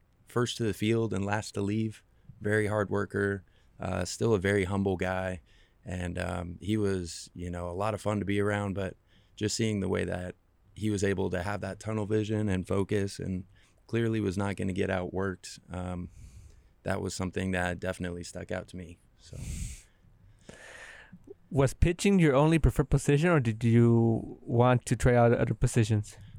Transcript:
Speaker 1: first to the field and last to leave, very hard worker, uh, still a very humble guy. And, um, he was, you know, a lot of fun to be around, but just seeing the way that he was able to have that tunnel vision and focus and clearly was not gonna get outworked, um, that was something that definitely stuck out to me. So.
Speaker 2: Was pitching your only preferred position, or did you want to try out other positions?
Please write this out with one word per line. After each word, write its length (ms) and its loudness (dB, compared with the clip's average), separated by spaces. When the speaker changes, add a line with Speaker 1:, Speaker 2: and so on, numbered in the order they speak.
Speaker 1:
first 280 -2
to 60 -4
the 100 0
field 400 0
and 120 -2
last 300 -4
to 60 -4
leave, 400 -4
very 280 0
hard 220 0
worker, 540 -2
uh, 240 -2
still 280 0
a 60 4
very 240 2
humble 320 0
guy. 460 -4
And, 340 -6
um, 440 -6
he 160 -2
was, 560 -4
you 160 -8
know, 200 -6
a 40 -8
lot 200 -2
of 60 -6
fun 200 -2
to 60 -2
be 140 0
around, 360 -2
but 200 -6
just 220 -2
seeing 240 0
the 80 -2
way 160 -2
that 300 -6
he 160 -4
was 140 0
able 260 0
to 140 -4
have 160 -4
that 220 -8
tunnel 240 -4
vision 420 0
and 180 0
focus 540 -2
and 240 -4
clearly 340 0
was 160 0
not 180 -2
gonna 160 -4
get 180 -2
outworked, 720 -4
um, 400 -6
that 180 -4
was 120 -6
something 380 -4
that 260 -2
definitely 460 -6
stuck 280 -12
out 180 -8
to 80 -14
me. 200 -14
So. 180 -18
Speaker 2:
Was 240 2
pitching 460 4
your 160 6
only 220 6
preferred 320 2
position, 380 4
or 140 6
did 240 -2
you 760 4
want 440 4
to 100 0
try 200 4
out 180 8
other 200 2
positions? 640 0